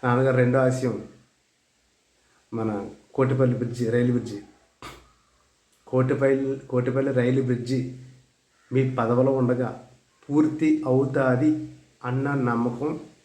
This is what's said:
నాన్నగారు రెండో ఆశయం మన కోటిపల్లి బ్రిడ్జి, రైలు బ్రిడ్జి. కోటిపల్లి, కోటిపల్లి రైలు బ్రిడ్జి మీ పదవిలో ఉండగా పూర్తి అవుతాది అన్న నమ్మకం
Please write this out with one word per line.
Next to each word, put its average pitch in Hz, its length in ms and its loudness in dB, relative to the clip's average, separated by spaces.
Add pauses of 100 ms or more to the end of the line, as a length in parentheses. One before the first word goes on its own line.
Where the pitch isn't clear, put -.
నాన్నగారు 127 400 2
రెండో 123 160 4 (100)
ఆశయం 127 260 -2 (1600)
మన 110 120 -2 (460)
కోటిపల్లి 127 440 2
బ్రిడ్జి, 120 240 -4 (100)
రైలు 123 220 2
బ్రిడ్జి. 107 220 -4 (1500)
కోటిపల్లి, 135 640 0 (220)
కోటిపల్లి 131 360 0 (100)
రైలు 131 280 2
బ్రిడ్జి 123 320 -2 (920)
మీ 131 120 2 (160)
పదవిలో 123 420 2
ఉండగా 123 280 0 (600)
పూర్తి 156 400 2 (240)
అవుతాది 131 580 2 (580)
అన్న 131 200 -2 (200)
నమ్మకం 120 400 -2 (360)